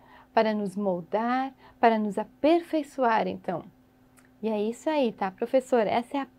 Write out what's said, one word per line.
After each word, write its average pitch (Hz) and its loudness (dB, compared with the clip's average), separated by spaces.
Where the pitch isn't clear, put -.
para 220 2
nos 202 -4
moldar, 208 -2
para 226 4
nos 214 -4
aperfeiçoar, 269 0
então. 185 -8
E 214 -4
é 214 -2
isso 233 -4
aí, 277 2
tá, 190 -6
professora? 233 0
Essa 240 -2
é 269 -4
a 269 -10